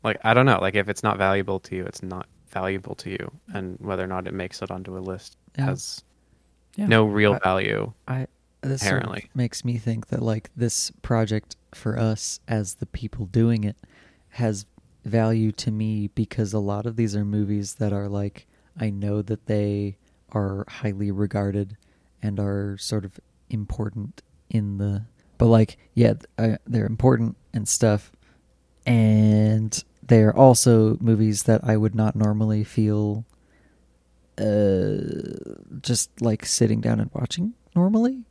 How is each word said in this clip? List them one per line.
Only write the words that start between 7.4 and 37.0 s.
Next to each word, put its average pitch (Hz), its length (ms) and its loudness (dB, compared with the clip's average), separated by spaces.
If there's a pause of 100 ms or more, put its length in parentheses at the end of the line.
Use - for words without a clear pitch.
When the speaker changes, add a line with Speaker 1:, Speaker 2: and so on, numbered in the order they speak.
Speaker 2:
I, 131 200 -6 (340)
this 135 220 -4
sort 98 120 0
of 95 100 0
Speaker 1:
apparently. 95 300 -10
Speaker 2:
makes 123 300 -4
me 120 140 -4
think 113 300 -4
that, 127 140 -4
like, 110 340 -4
this - 340 -2 (120)
project 110 540 -2 (160)
for - 260 -6
us 110 480 -2
as 107 280 -4
the - 120 -10
people - 400 -10
doing 113 380 2
it 104 120 -4 (540)
has 107 360 -4 (380)
value 110 480 2
to - 180 -6
me 107 380 -4
because 107 440 -4
a 107 60 -2
lot 104 280 -4
of 113 100 -6
these 107 200 0
are 104 80 0
movies 104 520 -2
that 104 160 -2
are, 101 160 -4
like, 101 380 -6 (320)
I 110 120 -2
know 101 320 -2
that 104 240 -6
they 101 500 -2 (360)
are 98 360 -4
highly 101 440 -4
regarded 101 640 -2 (460)
and 104 180 -4
are 101 380 -4
sort 104 260 -4
of - 160 -14 (300)
important 104 720 -8 (280)
in 101 280 -2
the, 101 260 -2 (340)
but, 117 80 6
like, 113 300 6 (180)
yeah, 113 200 4
th-, - 100 -10 (140)
I, 113 280 0
they're 110 200 0
important 113 500 2 (160)
and 104 160 -4
stuff, 104 420 0 (760)
and 107 960 4 (240)
they're 110 300 8
also 117 640 8
movies 107 440 2
that 110 180 4
I 110 140 2
would 107 180 0
not 110 220 0
normally 107 480 0
feel, 104 600 0 (1120)
uh, 101 580 2 (840)
just, - 400 -4
like, 113 240 0
sitting 110 360 2
down 113 200 0